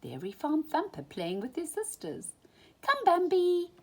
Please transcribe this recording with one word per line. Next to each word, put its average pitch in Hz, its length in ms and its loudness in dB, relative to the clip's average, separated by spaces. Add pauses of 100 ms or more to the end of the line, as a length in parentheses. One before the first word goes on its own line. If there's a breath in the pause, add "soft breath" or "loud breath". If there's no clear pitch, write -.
There 123 180 -10
he 185 120 -8
found 302 340 -2
Thumper 320 380 -4
playing 180 380 -6
with 254 140 -8
his 339 160 -6
sisters. - 580 -8 (520 soft breath)
Come, 554 220 2
Bambi 359 680 4 (120)